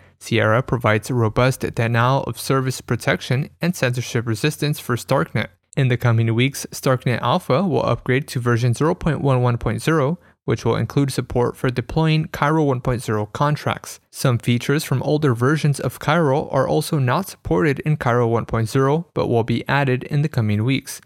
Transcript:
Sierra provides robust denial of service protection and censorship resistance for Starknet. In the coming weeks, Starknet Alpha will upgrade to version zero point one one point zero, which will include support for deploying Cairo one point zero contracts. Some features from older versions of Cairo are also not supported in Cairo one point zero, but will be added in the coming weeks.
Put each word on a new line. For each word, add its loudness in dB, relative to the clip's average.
Sierra 2
provides 0
robust 2
denial 0
of -8
service -2
protection -2
and -2
censorship -2
resistance -2
for -2
Starknet. -2
In 2
the 2
coming 2
weeks, 0
Starknet 0
Alpha 0
will 0
upgrade 0
to -4
version 2
zero 0
point -2
one 2
one 0
point -2
zero, 2
which -2
will 2
include 0
support -2
for -2
deploying 0
Cairo 0
one 0
point -2
zero 0
contracts. -2
Some 0
features 0
from -2
older 2
versions 2
of -4
Cairo 2
are 2
also 0
not 0
supported 0
in 0
Cairo 2
one 0
point -2
zero, 2
but -2
will 2
be -2
added 0
in -2
the -2
coming 0
weeks. -2